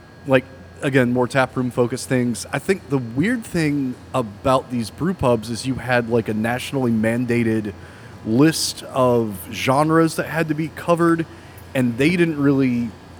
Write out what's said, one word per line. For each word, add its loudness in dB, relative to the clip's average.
like, 4
again, 2
more 2
taproom 0
focused -2
things. -2
I -2
think -2
the 0
weird -2
thing -2
about 0
these -4
brew -4
pubs 0
is -6
you -2
had, 0
like, 0
a -2
nationally -2
mandated 0
list 2
of 0
genres 2
that -4
had -2
to -2
be -4
covered, 0
and 0
they 4
didn't 0
really 2